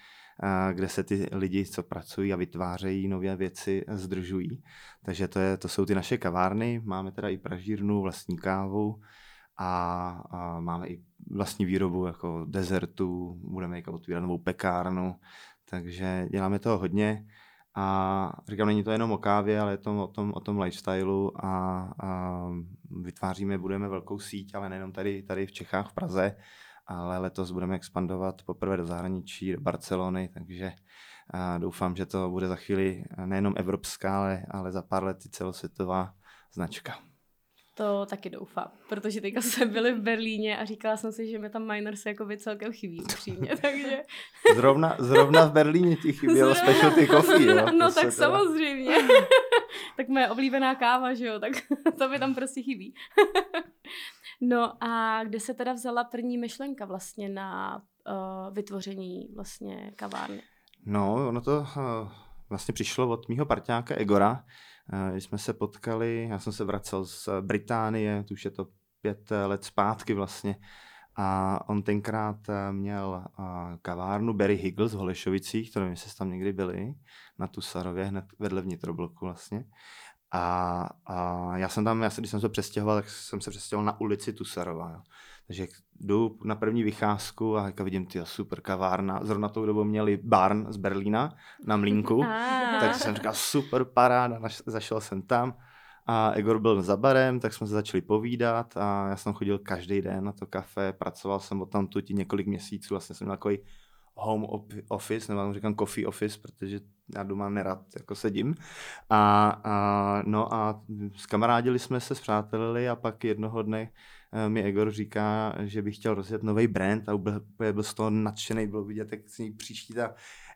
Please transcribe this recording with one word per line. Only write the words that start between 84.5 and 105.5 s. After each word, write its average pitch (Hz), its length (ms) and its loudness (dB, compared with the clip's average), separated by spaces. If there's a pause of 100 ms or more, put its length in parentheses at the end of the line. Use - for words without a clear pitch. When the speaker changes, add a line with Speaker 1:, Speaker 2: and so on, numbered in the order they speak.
Speaker 1:
jo. 85 100 -16 (460)
Takže 92 200 -8 (340)
jdu 107 440 2
na 107 100 -2
první 110 280 0
vycházku 107 720 0
a 101 100 0
jako 95 180 -4
vidím, 92 220 -2
tyjo, 87 200 -6
super - 340 -8
kavárna. 95 640 0
Zrovna 104 260 0
tou 107 180 -2
dobou 107 180 4
měli 107 380 2
Barn 104 500 6
z 107 40 -8
Berlína 101 580 0 (320)
na 107 100 2
Mlýnku. 107 520 4
Speaker 2:
<laughs> 220 60 0 (400)
Ah. 214 60 2
Speaker 1:
Tak - 140 4
jsem - 200 -2
říkal, 107 200 -4
super, 135 500 0
paráda, 123 540 4
naš-, 113 280 -8
zašel 110 340 0
jsem 98 220 -6
tam. 123 340 0 (500)
A 110 240 4
Egor 110 280 2
byl 104 240 4
za 101 140 4
barem, 131 440 4
tak 110 120 -2
jsme - 140 -6
se 104 60 -4
začali 104 280 0
povídat 117 760 0
a 101 320 0
já 98 80 -4
jsem 104 160 -6
chodil 101 260 0
každý 95 440 -2
den 95 220 -4
na 101 80 -4
to - 140 -10
kafe, 98 460 -4
pracoval 95 480 -4
jsem 98 220 -6
odtamtud 98 480 -2
i 101 40 -4
několik 98 320 -2
měsíců, 101 480 -6
vlastně 90 200 -8
jsem - 100 -12
měl 95 120 -4
takový 101 220 -2 (560)
home 107 300 -2
op-, 104 440 -10
office, 110 440 -4
nebo 101 80 -2
já 101 60 -2
mu 101 80 -2